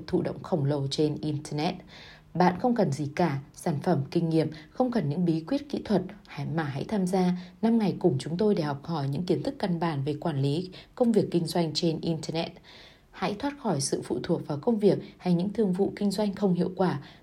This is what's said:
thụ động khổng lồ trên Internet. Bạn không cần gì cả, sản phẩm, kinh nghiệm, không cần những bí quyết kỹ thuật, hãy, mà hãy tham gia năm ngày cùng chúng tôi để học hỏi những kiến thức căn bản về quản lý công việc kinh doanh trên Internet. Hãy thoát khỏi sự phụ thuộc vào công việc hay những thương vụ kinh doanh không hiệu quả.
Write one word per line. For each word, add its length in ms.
thụ 140
động 220
khổng 220
lồ 220
trên 340
Internet. 540
Bạn 260
không 160
cần 160
gì 240
cả, 240
sản 280
phẩm, 180
kinh 180
nghiệm, 200
không 220
cần 180
những 160
bí 220
quyết 220
kỹ 160
thuật, 160
hãy, 280
mà 80
hãy 200
tham 240
gia 240
năm 160
ngày 220
cùng 200
chúng 180
tôi 180
để 80
học 220
hỏi 240
những 140
kiến 200
thức 160
căn 200
bản 260
về 140
quản 220
lý 280
công 160
việc 200
kinh 140
doanh 280
trên 280
Internet. 500
Hãy 280
thoát 200
khỏi 220
sự 220
phụ 200
thuộc 240
vào 140
công 180
việc 200
hay 160
những 200
thương 200
vụ 220
kinh 160
doanh 220
không 200
hiệu 220
quả. 240